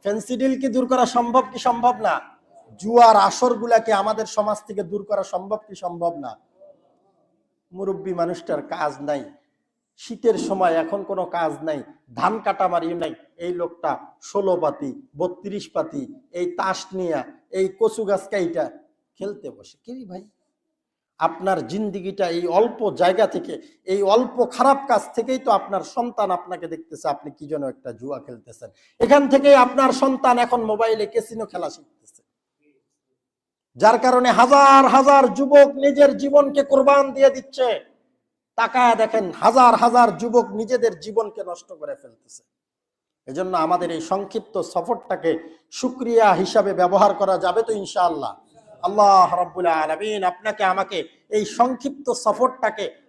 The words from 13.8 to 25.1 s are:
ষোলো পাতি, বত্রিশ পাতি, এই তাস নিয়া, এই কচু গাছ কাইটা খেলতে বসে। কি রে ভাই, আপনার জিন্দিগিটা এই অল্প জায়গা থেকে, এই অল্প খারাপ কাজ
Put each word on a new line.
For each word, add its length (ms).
ষোলো 340
পাতি, 280
বত্রিশ 460
পাতি, 280
এই 60
তাস 200
নিয়া, 220
এই 80
কচু 300
গাছ 220
কাইটা 340
খেলতে 380
বসে। 280
কি 140
রে 140
ভাই, 120
আপনার 380
জিন্দিগিটা 540
এই 80
অল্প 200
জায়গা 240
থেকে, 180
এই 80
অল্প 220
খারাপ 240
কাজ 140